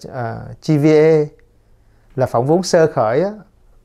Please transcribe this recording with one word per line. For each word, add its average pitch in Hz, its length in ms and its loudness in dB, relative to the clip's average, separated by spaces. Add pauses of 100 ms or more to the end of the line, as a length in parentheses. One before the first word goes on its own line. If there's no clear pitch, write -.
(140)
à, 113 220 -8 (300)
G 160 120 0
V 143 80 2
A, 156 380 4 (920)
là 127 100 -2
phỏng 123 200 -2
vấn 170 160 0
sơ 170 240 2
khởi 131 360 -2
á, 196 80 -2 (540)